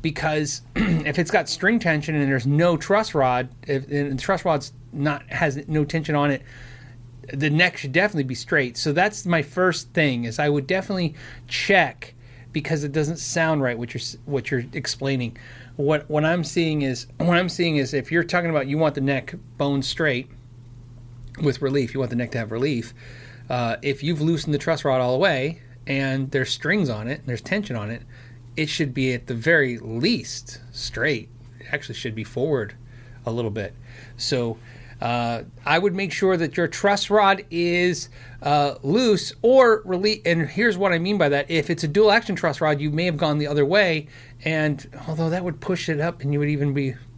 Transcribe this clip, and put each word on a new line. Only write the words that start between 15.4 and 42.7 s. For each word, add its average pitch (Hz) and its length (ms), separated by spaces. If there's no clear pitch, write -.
What, 147 320
what 151 160
I'm 170 180
seeing 156 380
is, 131 260
what 170 200
I'm 180 100
seeing 165 300
is 131 160
if 131 180
you're 165 140
talking 175 240
about 143 180
you 143 100
want 156 160
the 143 80
neck 135 320
bone 143 240
straight 131 480
with 143 200
relief, 135 320
you 135 80
want 123 80
the 120 80
neck 120 140
to 123 60
have 110 140
relief, 120 420
uh, 120 320
if 139 220
you've 156 180
loosened 156 320
the 143 60
truss 160 240
rod 131 160
all 127 140
the 131 40
way 156 440
and 135 440
there's 131 200
strings 180 380
on 110 180
it 147 120
and - 80
there's 120 140
tension 196 360
on 104 120
it, 120 140
it 156 100
should 139 260
be 131 200
at 123 140
the 127 60
very 127 460
least 120 800
straight. - 580
It - 100
actually - 240
should 110 200
be 110 100
forward 123 500
a 113 60
little 117 180
bit. 101 240
So, 117 400
uh, 117 440
I 156 140
would 185 160
make 190 160
sure 185 260
that 160 200
your 170 100
truss 202 420
rod 196 400
is, 175 600
uh, 143 400
loose 208 580
or 233 400
rele-, 190 440
and 165 220
here's 202 300
what 190 140
I 165 80
mean 196 180
by 156 120
that. 143 200
If 165 220
it's 160 120
a 160 40
dual 202 240
action 214 240
truss 156 260
rod, 151 180